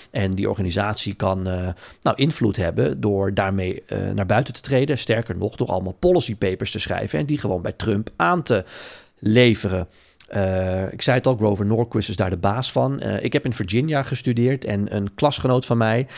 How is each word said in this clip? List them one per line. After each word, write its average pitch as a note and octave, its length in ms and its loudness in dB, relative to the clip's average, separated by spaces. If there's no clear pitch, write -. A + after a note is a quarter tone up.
En G2 200 0
die G2 180 0
organisatie G2+ 640 -2
kan, F#2+ 340 -2
eh, F2+ 200 -2
nou, A2+ 160 0
invloed C3+ 380 2
hebben F#2+ 440 0
door G2 340 2
daarmee, F#2+ 520 -2
eh, G2 260 -4
naar G2+ 140 0
buiten G#2+ 280 0
te - 80 -12
treden. C3+ 360 0
Sterker A2 400 -2
nog, G2+ 180 -2
door - 120 -2
allemaal F#2 320 -4
policy F3 360 2
papers F#2+ 360 -2
te G#2+ 80 -4
schrijven G2+ 400 -4
en D3+ 60 -2
die C#3+ 120 -2
gewoon F#2+ 240 -2
bij F2+ 100 -4
Trump - 440 -2
aan E3+ 280 2
te G#2 220 2
leveren. G#2+ 680 4
Eh, F#2+ 640 0
ik - 100 -8
zei B2+ 160 4
het B2+ 100 2
al, C3 80 4
Grover G#2 300 2
Norquist A2+ 440 0
is F#2+ 60 -4
daar F#2 140 0
de F2+ 80 -2
baas G2+ 340 0
van. C3+ 280 0
Eh, G2+ 240 -4
ik - 100 -2
heb C#3+ 120 0
in B2 80 -2
Virginia C3 500 0
gestudeerd B2+ 640 0
en G2+ 300 -2
een G2+ 200 -2
klasgenoot C3 500 2
van A#2 120 2
mij, A#2 300 2